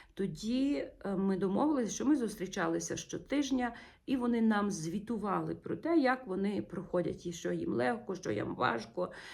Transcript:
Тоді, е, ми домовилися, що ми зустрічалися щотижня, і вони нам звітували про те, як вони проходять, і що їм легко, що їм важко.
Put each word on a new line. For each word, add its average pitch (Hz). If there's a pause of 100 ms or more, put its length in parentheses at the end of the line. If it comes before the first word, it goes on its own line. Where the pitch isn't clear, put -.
(140)
Тоді, 226 (320)
е, 196
ми 190
домовилися, 208
що 220
ми 294
зустрічалися 180
щотижня, 254 (300)
і 262
вони 240
нам 208
звітували 170
про -
те, 330
як 254
вони 196
проходять, -
і 175
що 175
їм -
легко, 123
що -
їм -
важко. 120 (220)